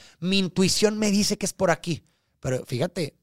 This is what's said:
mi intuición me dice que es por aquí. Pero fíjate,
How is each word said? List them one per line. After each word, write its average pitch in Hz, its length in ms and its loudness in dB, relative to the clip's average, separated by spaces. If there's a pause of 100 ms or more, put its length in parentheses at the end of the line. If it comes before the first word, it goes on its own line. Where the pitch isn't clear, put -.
(200)
mi 190 200 0
intuición 190 580 2
me 214 140 0
dice 208 260 2
que - 80 -6
es - 80 -6
por 190 160 0
aquí. 156 340 -2 (360)
Pero 131 260 -4
fíjate, 147 580 -4